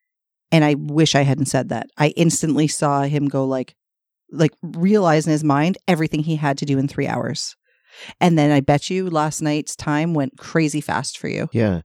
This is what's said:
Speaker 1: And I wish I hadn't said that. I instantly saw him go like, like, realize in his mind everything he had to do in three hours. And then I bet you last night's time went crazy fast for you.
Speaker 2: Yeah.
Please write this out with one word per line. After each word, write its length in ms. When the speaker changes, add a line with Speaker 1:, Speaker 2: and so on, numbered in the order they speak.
Speaker 1:
And 140
I 120
wish 400
I 80
hadn't 240
said 220
that. 180
I 180
instantly 540
saw 320
him 260
go 180
like, 300
like, 300
realize 640
in 60
his 100
mind 340
everything 340
he 160
had 220
to 60
do 140
in 80
three 200
hours. 480
And 200
then 120
I 80
bet 300
you 200
last 320
night's 340
time 400
went 240
crazy 420
fast 380
for 80
you. 240
Speaker 2:
Yeah. 320